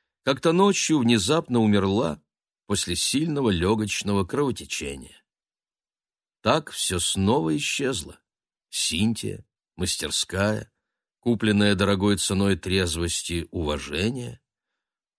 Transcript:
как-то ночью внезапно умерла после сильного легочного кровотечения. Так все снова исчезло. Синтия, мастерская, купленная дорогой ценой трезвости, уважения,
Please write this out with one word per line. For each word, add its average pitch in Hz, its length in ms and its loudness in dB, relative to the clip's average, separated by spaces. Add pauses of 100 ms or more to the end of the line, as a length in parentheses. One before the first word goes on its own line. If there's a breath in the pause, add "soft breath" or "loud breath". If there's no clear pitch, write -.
(240)
как-то 139 280 0
ночью 185 460 4
внезапно 120 600 2
умерла 101 640 2 (440)
после - 300 -2
сильного 143 540 0
легочного 98 760 0
кровотечения. 82 960 -6 (1200)
Так 147 280 0
все - 280 -2
снова 110 580 0
исчезло. 131 640 -4 (480)
Синтия, 85 760 -2 (320)
мастерская, 98 960 -2 (480)
купленная 104 540 2
дорогой 98 440 2
ценой 98 380 2
трезвости, 87 920 -2
уважения, 80 920 -4 (800)